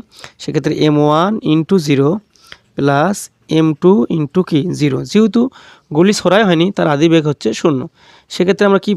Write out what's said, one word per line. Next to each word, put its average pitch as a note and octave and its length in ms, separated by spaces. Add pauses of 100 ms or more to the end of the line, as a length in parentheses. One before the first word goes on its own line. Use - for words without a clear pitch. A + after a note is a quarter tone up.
(420)
সেক্ষেত্রে D3 300 (140)
এম D3+ 180
ওয়ান D#3+ 280 (200)
ইনটু D#3+ 240 (100)
জিরো C#3 220 (680)
প্লাস C#3+ 400 (420)
এম D#3+ 100 (140)
টু F3+ 100 (240)
ইনটু D#3 240 (100)
কি? D#3+ 100 (200)
জিরো। C3+ 180 (120)
যেহেতু A3 300 (560)
গুলি F#3 240
ছোড়াই F#3+ 280
হয়নি, E3+ 180 (100)
তার F3 180
আদিবেগ D#3+ 360
হচ্ছে - 180 (120)
শূন্য। D3 200 (540)
সেক্ষেত্রে F#3+ 340
আমরা G3 180
কি G#3 100